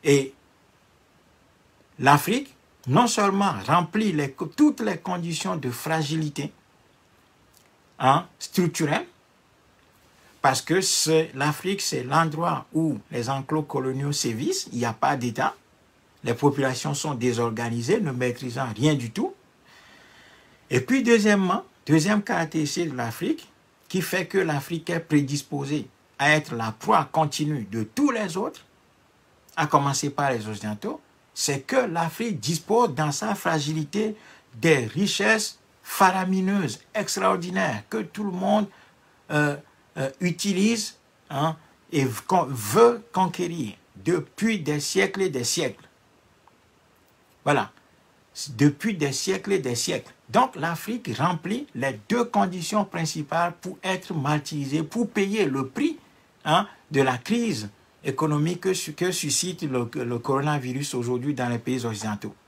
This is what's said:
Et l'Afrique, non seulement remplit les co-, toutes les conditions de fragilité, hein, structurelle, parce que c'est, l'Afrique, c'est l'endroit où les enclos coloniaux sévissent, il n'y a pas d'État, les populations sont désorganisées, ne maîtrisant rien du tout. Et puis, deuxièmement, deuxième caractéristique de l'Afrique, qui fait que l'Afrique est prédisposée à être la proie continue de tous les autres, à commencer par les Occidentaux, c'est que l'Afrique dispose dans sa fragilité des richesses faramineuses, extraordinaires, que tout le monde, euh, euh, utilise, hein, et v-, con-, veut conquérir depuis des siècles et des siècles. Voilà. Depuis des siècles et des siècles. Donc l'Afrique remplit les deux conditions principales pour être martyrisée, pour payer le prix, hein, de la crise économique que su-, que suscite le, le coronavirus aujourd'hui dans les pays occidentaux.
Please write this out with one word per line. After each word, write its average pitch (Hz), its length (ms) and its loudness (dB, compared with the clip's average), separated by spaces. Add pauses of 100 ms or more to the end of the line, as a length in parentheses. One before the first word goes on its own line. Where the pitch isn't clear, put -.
Et 139 320 4 (1600)
l'Afrique, 147 560 4 (320)
non 170 200 6
seulement 202 480 2 (120)
remplit 180 460 2
les 147 180 0
co-, 165 160 -8
toutes 294 340 4
les 208 180 -2
conditions 180 580 -4
de 127 140 -4
fragilité, 151 840 -2 (1500)
hein, 139 280 4 (120)
structurelle, 170 680 0 (1400)
parce 131 180 2
que 185 220 2
c'est, 160 520 2
l'Afrique, 151 460 -2
c'est 127 240 -4
l'endroit 151 720 0
où 156 240 0 (120)
les 120 200 -4
enclos 139 320 -2
coloniaux 135 500 -2
sévissent, 131 600 -2
il 123 60 -4
n'y 117 60 0
a 117 80 0
pas 143 240 0
d'État, 123 380 -2 (680)
les 120 120 -2
populations 139 580 2
sont 143 220 -4
désorganisées, 117 840 0
ne 165 100 0
maîtrisant 123 640 -4
rien 151 180 4
du 120 160 -4
tout. 339 240 -4 (1300)
Et - 120 2
puis, 262 220 2
deuxièmement, 208 640 4 (220)
deuxième 175 360 4
caractéristique 160 680 -2
de 131 60 -6
l'Afrique, 127 540 -4 (380)
qui 185 140 0
fait 180 240 -2
que 190 120 0
l'Afrique 160 520 -2
est 170 100 0
prédisposée 143 880 -2 (300)
à 147 140 4
être 151 220 0
la 113 180 -4
proie 175 380 2
continue 151 600 -2
de 113 120 -4
tous 277 280 0
les 208 260 -4
autres, 226 280 -6 (920)
à 156 100 0
commencer 143 440 2
par 143 200 0
les 110 180 -2
Occidentaux, 107 520 -6 (340)
c'est 135 260 -2
que - 160 -2
l'Afrique 180 640 -2
dispose 170 540 0
dans 151 180 0
sa 208 220 -4
fragilité 160 840 -2 (380)
des 123 320 4
richesses 208 720 0 (240)
faramineuses, 190 960 2 (140)
extraordinaires, 190 960 -2
que 226 80 -4
tout - 260 -8
le 101 60 -2
monde, 101 360 2 (640)
euh, 147 260 2 (420)
euh, 135 120 -2 (100)
utilise, 196 760 0 (340)
hein, 151 260 -2 (360)
et 143 120 2
v-, 117 220 -4
con-, 175 220 4
veut 147 640 4
conquérir 170 640 -2 (220)
depuis 196 640 0
des 151 200 -2
siècles 190 420 0
et 190 60 2
des 131 160 -4
siècles. - 420 -4 (1600)
Voilà. 180 260 0 (800)
Depuis 147 440 2
des 147 180 -2
siècles 190 400 -2
et 190 80 2
des 123 160 -4
siècles. - 360 -6 (180)
Donc 254 260 4
l'Afrique 170 600 -4
remplit 180 600 -2
les 127 320 -2
deux 240 160 2
conditions 196 600 0
principales 170 760 -2
pour 185 240 -10
être 185 300 -4
martyrisée, 147 680 -2
pour 220 260 -2
payer 202 360 0
le 135 240 -2
prix, 302 300 -2 (460)
hein, 175 220 4 (240)
de 139 120 2
la 127 160 2
crise 190 500 -2 (340)
économique 156 600 0
que 190 120 0
su-, 156 200 -8
que 185 180 0
suscite 175 500 -2
le, 127 320 -2
le 120 240 -4
coronavirus 135 760 -2
aujourd'hui 123 400 -2
dans 123 140 -2
les 120 100 0
pays 123 280 -4
occidentaux. 107 480 -6 (140)